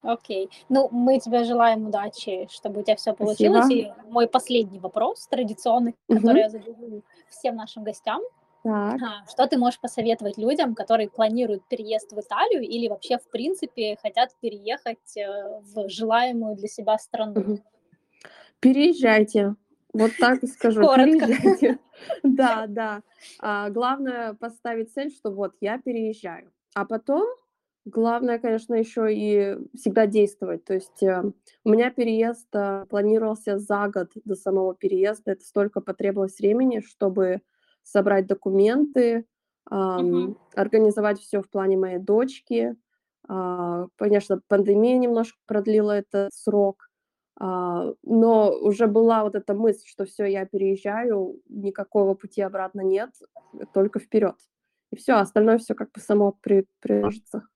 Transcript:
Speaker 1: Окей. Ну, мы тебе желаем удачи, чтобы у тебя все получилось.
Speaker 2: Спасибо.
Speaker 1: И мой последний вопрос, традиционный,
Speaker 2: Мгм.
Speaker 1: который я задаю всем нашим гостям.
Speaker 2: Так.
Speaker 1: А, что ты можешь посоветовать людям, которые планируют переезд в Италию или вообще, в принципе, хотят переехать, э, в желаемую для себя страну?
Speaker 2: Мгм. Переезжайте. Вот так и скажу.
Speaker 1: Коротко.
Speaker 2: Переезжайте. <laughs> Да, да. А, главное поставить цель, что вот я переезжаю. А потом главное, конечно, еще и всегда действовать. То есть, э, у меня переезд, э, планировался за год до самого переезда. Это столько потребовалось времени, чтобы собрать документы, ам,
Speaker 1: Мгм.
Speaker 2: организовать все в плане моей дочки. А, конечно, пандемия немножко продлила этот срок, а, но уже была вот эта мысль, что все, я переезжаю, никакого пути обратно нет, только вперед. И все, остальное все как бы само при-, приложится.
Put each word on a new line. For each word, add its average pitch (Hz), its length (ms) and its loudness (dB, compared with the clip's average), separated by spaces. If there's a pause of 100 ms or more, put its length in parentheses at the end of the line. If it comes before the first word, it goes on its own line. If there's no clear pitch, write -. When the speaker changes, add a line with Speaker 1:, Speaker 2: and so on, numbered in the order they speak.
Speaker 1:
Окей. 214 460 -6 (200)
Ну, 269 220 4
мы 247 280 2
тебе 240 260 0
желаем 233 440 2
удачи, 202 600 -6
чтобы 208 300 -10
у - 20 -8
тебя 214 140 2
все 214 160 -4
получилось. 214 540 2
Speaker 2:
Спасибо. 233 280 0 (120)
Speaker 1:
И - 40 -20
мой 233 180 2
последний 226 500 -2
вопрос, 220 480 -4
традиционный, 240 680 -2 (140)
Speaker 2:
Мгм. 220 120 4
Speaker 1:
который 233 220 6
я 220 60 2
задаю 220 540 -14 (260)
всем 233 280 -6
нашим 220 280 -14
гостям. 214 380 -6 (400)
Speaker 2:
Так. 214 400 -2
Speaker 1:
А, 208 280 -10
что 277 160 2
ты 269 120 0
можешь 247 220 0
посоветовать 226 580 -4
людям, 254 360 0
которые 214 340 0
планируют 220 600 -2
переезд 214 440 -6
в 208 80 -10
Италию 294 420 -2
или 226 260 -4
вообще, 220 300 -4
в - 120 -14
принципе, 247 720 -6
хотят 226 280 -2 (100)
переехать, 220 760 -8
э, 202 440 -8 (140)
в 202 140 -6
желаемую 226 680 -2
для 196 120 -10
себя 214 300 -2
страну? 214 360 -8
Speaker 2:
Мгм. 202 240 -2 (1040)
Переезжайте. 226 920 4 (400)
Вот 220 240 2
так 254 260 4
и - 20 -6
скажу. 262 360 0
Speaker 1:
Коротко. 294 440 6
Speaker 2:
Переезжайте. 262 580 4
<laughs> - 400 -12
Да, 254 440 2
да. 214 340 -6 (380)
А, 208 300 -4
главное 247 640 -4
поставить 226 580 -10
цель, 285 180 -8
что 226 220 -10
вот 196 280 -6
я 214 180 -4
переезжаю. 220 720 -8 (240)
А 202 120 -4
потом 277 400 -2 (600)
главное, 233 520 0
конечно, 226 360 -4
еще 226 320 -2
и 208 520 0 (180)
всегда 214 300 2
действовать. 202 580 0
То 196 100 -4
есть, - 280 -6
э, 185 200 2 (420)
у - 60 0
меня 233 200 4
переезд, 233 640 -2
э, 196 360 -4
планировался 214 680 0
за 208 300 -2
год 185 200 -4 (160)
до 202 120 -6
самого 190 380 -2
переезда. 196 580 -2
Это - 120 -8
столько 208 360 -4
потребовалось 196 600 -4
времени, 226 400 2
чтобы 190 600 -2 (420)
собрать 196 440 0
документы, 233 1000 0 (460)
ам, 185 360 -2
Speaker 1:
Мгм. 180 300 -2 (200)
Speaker 2:
организовать 208 640 2
все 202 220 -6
в 196 80 -14
плане 190 260 0
моей 185 220 -2
дочки. 233 800 -2 (520)
А, 180 580 -6 (100)
конечно, 202 520 0
пандемия 208 500 4
немножко 233 480 0
продлила 214 460 0
этот 202 420 -4
срок, 202 560 -2 (500)
а, 180 520 -4 (120)
но 226 460 4 (120)
уже 208 240 2
была 226 380 4
вот 208 100 -4
эта 208 200 -4
мысль, 220 320 0
что - 180 -10
все, 202 220 -8
я 196 200 -2
переезжаю, 196 1000 -4
никакого 196 680 -2
пути 196 280 -8
обратно 190 400 -6
нет, 196 280 0 (600)
только 202 280 0
вперед. - 360 0 (560)
И - 40 -14
все, 254 200 0
остальное 214 420 4
все 226 160 -6
как - 180 -10
бы - 80 -20
само 208 320 2 (100)
при-, 196 240 2 (140)
приложится. 208 640 -4 (140)